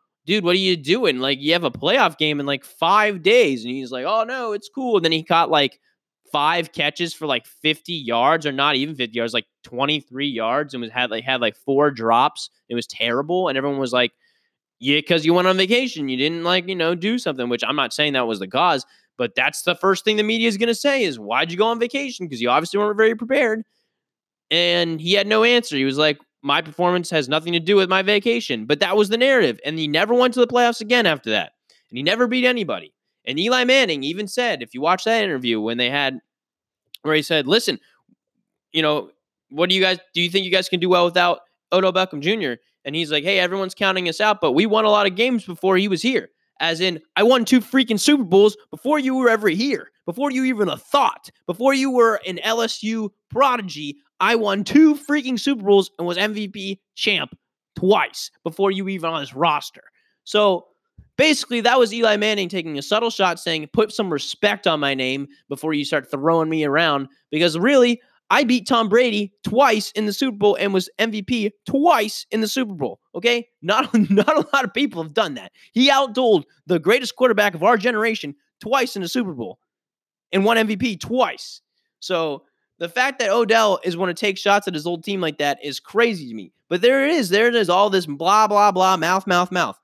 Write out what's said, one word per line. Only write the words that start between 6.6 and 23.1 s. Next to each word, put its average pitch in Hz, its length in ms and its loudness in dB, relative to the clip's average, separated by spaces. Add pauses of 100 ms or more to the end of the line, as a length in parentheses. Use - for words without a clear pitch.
catches 160 420 -4
for, 156 140 -10
like, 127 180 -2
fifty - 480 -4
yards, 143 540 0
or 143 40 -4
not 139 240 0
even 143 200 -4
fifty 120 220 -6
yards, 117 160 -4
like, 117 120 -2 (180)
twenty-three 139 640 -6
yards, 131 460 -4
and 127 80 -10
was, 113 80 -10
had, 120 220 -4
like, 113 120 -6
had, 131 160 -2
like, 113 160 -2
four 143 360 0
drops. 117 580 0 (200)
It 120 60 -10
was 117 120 -6
terrible. 147 600 -2
And 135 100 -4
everyone 139 220 -4
was 127 140 -4
like, 123 180 0 (680)
"Yeah, 143 220 0
'cause 156 240 0
you 165 80 4
went 180 140 2
on 185 100 2
vacation. 190 520 0
You 131 80 -4
didn't, 165 260 -2
like, 175 240 -2
you 190 80 -6
know, 170 180 0
do 202 240 -2
something," 127 320 -4
which 120 140 -4
I'm 127 120 -2
not 135 180 -2
saying 151 200 0
that 123 140 0
was 110 120 -4
the 95 80 -8
cause, 139 380 0 (320)
but 120 180 -4
that's 135 260 0
the 175 140 0
first 185 280 0
thing 214 140 0
the 214 60 2
media 226 240 0
is 208 100 -2
gonna 233 160 0
say 277 300 0
is, 139 160 -4
"Why'd 123 320 -2
you 175 60 -8
go 214 100 2
on 233 120 -2
vacation? 247 480 -6
'Cause 131 140 -10
you 120 80 0
obviously 156 300 0
weren't 208 180 -2
very 220 180 2